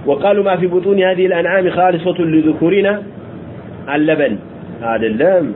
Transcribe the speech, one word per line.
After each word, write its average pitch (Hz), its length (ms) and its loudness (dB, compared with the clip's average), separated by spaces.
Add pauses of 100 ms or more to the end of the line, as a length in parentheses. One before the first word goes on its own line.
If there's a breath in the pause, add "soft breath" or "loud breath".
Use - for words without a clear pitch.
وقالوا 190 400 2
ما 190 120 2
في 180 120 0
بطون 185 320 2
هذه 185 260 2
الأنعام 180 440 2
خالصة 175 520 0
لذكورنا 165 720 2 (920)
اللبن 151 460 2 (500)
አይደለም። 117 640 0 (100)